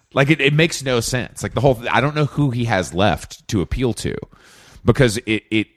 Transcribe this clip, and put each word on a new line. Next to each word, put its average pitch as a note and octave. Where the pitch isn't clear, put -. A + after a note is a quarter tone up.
Like, C#3
it, D#3
it C#3
makes D#3+
no B2+
sense. -
Like, G#2
the A2+
whole C3+
th-, A2+
I A2
don't D3
know D3+
who D3
he A#2
has F#2+
left F2
to F#2+
appeal A#2+
to -
because A#2+
it, G#2+
it, G#2+